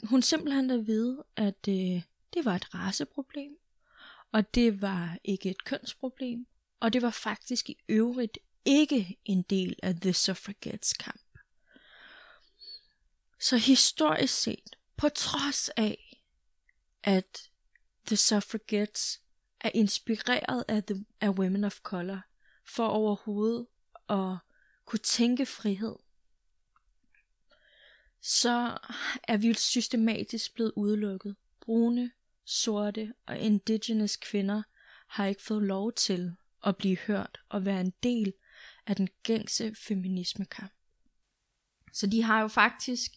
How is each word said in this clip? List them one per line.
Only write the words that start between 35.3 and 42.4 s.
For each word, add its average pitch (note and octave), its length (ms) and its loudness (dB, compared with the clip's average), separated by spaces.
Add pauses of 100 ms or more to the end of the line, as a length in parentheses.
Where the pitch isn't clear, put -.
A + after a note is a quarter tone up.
fået G#3+ 200 0
lov G3 300 0
til F3+ 440 0 (280)
at G3 120 2
blive F#3+ 200 2
hørt - 520 -4
og G3 160 -4
være G3 160 0
en F#3 120 -2 (100)
del A3+ 300 0 (540)
af G3+ 100 0
den F#3+ 120 2 (140)
gængse A3+ 520 -2
feminismekamp. F#3+ 1000 -6 (1200)
Så - 140 -4
de A3 160 4
har A3 180 4